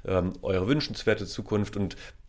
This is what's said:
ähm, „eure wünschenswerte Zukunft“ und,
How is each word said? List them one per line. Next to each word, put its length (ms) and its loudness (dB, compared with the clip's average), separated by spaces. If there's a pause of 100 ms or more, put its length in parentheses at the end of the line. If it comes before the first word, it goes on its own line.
ähm, 360 2
„eure 260 2
wünschenswerte 600 0
Zukunft“ 500 -2
und, 180 -2 (340)